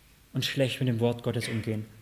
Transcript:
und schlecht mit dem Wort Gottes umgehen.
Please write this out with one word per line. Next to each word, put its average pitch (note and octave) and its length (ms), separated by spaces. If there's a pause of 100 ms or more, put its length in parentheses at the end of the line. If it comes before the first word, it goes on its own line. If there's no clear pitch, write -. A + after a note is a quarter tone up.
(340)
und B2+ 120
schlecht C3 340
mit B2+ 100
dem A2+ 100
Wort A#2 240
Gottes A#2 240
umgehen. A2 380 (160)